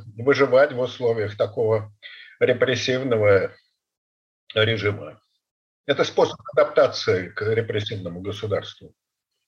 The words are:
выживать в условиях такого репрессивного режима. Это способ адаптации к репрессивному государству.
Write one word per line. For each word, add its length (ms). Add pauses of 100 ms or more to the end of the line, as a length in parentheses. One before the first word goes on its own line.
(180)
выживать 560
в 60
условиях 580
такого 540 (480)
репрессивного 1120 (1000)
режима. 680 (640)
Это 180
способ 360 (140)
адаптации 760
к 120
репрессивному 800
государству. 720 (540)